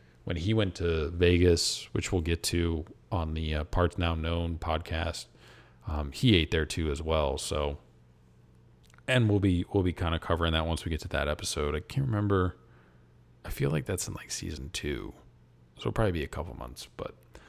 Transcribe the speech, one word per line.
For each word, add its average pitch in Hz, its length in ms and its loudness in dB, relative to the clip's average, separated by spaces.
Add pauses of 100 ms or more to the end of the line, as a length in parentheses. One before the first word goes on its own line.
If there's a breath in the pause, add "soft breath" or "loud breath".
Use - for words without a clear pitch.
(240 soft breath)
when 87 120 -2
he 95 180 0
went 101 220 2
to 82 320 0
Vegas, 87 840 4
which - 200 -2
we'll 90 100 2
get 85 220 -2
to 85 400 0 (260)
on 80 240 -2
the, 78 220 -2
uh, 73 80 -2
Parts - 340 0
Now 85 160 2
Known 82 420 -2
podcast, 82 720 -4 (640 loud breath)
um, 73 240 -4
he 117 240 6
ate 80 160 4
there 80 120 4
too 78 280 -2
as 71 100 -6
well. 78 360 2
So, 73 400 -4 (1300)
and 123 200 4
we'll 101 120 4
be, 92 320 4
we'll 98 100 4
be 90 100 2
kinda 82 280 0
covering 82 320 0
that 80 120 2
once 82 200 -2
we 85 60 -4
get 80 100 -2
to - 80 -10
that 71 180 -2
episode. 73 480 -2
I 76 60 -2
can't 135 260 -4
remember. 101 500 2 (880 soft breath)
I - 60 -8
feel 69 200 -2
like 78 140 -2
that's 92 220 -4
in, - 80 -8
like, - 160 -14
season 80 420 -8
two. 60 400 -6 (640)
So - 40 -20
it'll 113 120 -4
probably 107 200 0
be 80 100 -2
a 67 60 -6
couple 73 260 -8
months, 60 320 -12 (100)
but, - 200 -10 (320 loud breath)